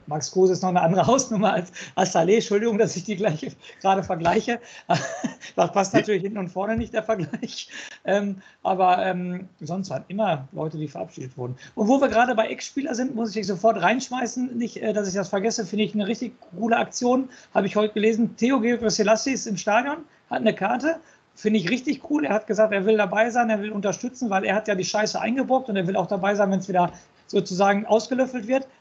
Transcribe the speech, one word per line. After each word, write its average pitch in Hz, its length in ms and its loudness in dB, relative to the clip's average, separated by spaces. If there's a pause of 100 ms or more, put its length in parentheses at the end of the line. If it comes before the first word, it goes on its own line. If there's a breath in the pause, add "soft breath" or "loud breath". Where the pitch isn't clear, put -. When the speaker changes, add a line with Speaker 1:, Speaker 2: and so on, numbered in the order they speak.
Speaker 1:
Max 151 260 -6
Kruse 185 220 4
ist 165 80 -4
noch 185 80 0
eine 175 120 2
andere 170 260 4
<laughs> - 0 -
Hausnummer 220 460 2
als, 180 180 -4 (240 loud breath)
als 180 160 0
Saleh. 180 240 4
Entschuldigung, 214 420 2
dass 214 180 2
ich 170 100 -8
die 214 100 -4
gleich 185 400 -2 (260 loud breath)
gerade 190 220 2
vergleiche. 180 560 0 (280 loud breath)
<laughs> - 120 4 (560 loud breath)
Das 175 160 2
passt 190 220 0
Speaker 2:
Nee. 220 80 6
Speaker 1:
natürlich 208 200 0
hinten 202 160 -6
und 185 120 -6
vorne 208 280 -4
nicht, 226 160 -6
der 220 80 -2
Vergleich. 214 680 -6 (360 loud breath)
Ähm, 202 360 0 (200 loud breath)
aber, 185 420 4
ähm, 180 440 -4 (120)
sonst 180 300 -6
waren 135 180 -6
immer 175 440 -2
Leute, 160 260 -6
die 156 100 -6
verabschiedet 156 480 -12
wurden. 123 200 -8 (180 loud breath)
Und 208 140 0
wo 269 120 6
wir 269 100 2
gerade 233 260 2
bei 220 120 2
Ex-Spieler - 460 -6
sind, 247 220 -4
muss 220 140 -2
ich 185 60 -8
dich 202 120 -4
sofort 202 340 2
reinschmeißen. 247 760 -2
Nicht, 233 280 -6
äh, 220 100 0
dass 202 140 0
ich 180 80 -4
das 190 140 -4
vergesse, 208 360 -2
finde 208 200 0
ich - 100 -4
eine 208 100 0
richtig 214 280 -6 (260)
coole 226 180 2
Aktion. 247 520 0 (260 loud breath)
Habe 196 100 2
ich 196 100 -2
heute 214 180 2
gelesen. 220 420 2
Theo 254 240 2
Georgiou 226 300 0
Selassie 220 420 2
ist 240 160 -4
im 202 100 -4
Stadion, 254 400 0 (320 soft breath)
hat 247 120 -2
eine 220 120 4
Karte. 247 440 0 (360 soft breath)
Finde 214 260 2
ich 170 120 -2
richtig 254 380 -4
cool. 294 160 0
Er 247 80 0
hat 220 120 0
gesagt, 208 260 2
er 196 140 0
will 220 120 4
dabei 208 340 2
sein, 240 180 2
er 214 120 0
will 214 100 -6
unterstützen, 208 580 -4
weil 196 140 0
er 208 100 0
hat 214 140 -2
ja 208 80 0
die 185 100 -2
Scheiße 214 340 -2
eingebrockt 254 500 0
und 202 60 -2
er 185 120 0
will 196 80 0
auch 180 120 0
dabei 202 280 0
sein, 202 160 2
wenn's 190 160 -2
wieder 175 240 2 (360 loud breath)
sozusagen 196 580 2
ausgelöffelt 247 640 0
wird. 262 200 0 (140 soft breath)